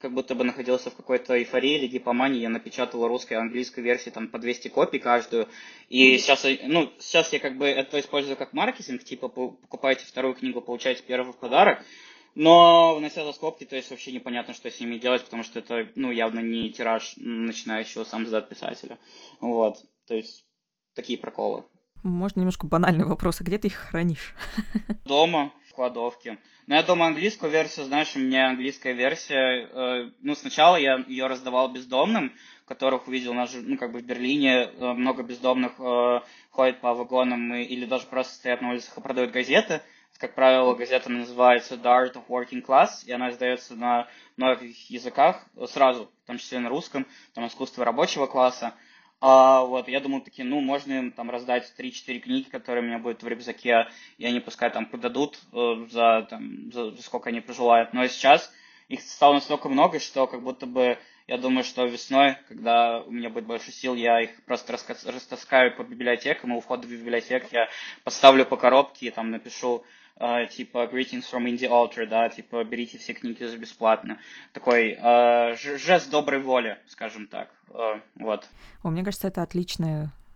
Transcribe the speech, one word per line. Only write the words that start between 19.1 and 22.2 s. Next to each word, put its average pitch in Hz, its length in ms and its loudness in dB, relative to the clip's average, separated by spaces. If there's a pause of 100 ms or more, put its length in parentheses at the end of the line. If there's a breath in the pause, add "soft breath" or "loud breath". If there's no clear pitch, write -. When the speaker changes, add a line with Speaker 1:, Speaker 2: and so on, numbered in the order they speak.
Speaker 1:
Вот, 113 380 -2 (280)
то 117 100 -6
есть - 280 -10 (520)
такие 120 220 -8
проколы. - 460 -6 (400)
Speaker 2:
Можно 185 380 -4